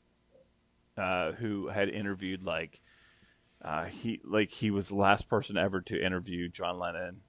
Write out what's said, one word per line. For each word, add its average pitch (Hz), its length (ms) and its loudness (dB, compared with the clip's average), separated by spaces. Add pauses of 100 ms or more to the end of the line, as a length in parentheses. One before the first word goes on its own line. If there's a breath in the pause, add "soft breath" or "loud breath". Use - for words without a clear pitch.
(960)
uh, 90 380 2
who 104 360 -2
had 98 200 2
interviewed, 95 540 -4
like, 82 380 -4 (800 soft breath)
uh, 78 220 -2
he, 95 380 -6
like, 104 260 2
he 107 200 0
was 98 200 0
the 98 60 -4
last 101 320 6
person 101 300 2
ever 95 240 2
to - 180 -4
interview 87 500 -2
John 90 280 -4
Lennon 90 520 -6